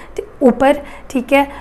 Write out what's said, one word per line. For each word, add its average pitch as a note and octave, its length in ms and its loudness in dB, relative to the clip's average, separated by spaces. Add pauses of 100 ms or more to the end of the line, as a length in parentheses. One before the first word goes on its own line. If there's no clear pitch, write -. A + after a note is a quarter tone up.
(420)
ऊपर, C4+ 400 4 (280)
ठीक B3 220 -6
है? C#4 160 4 (120)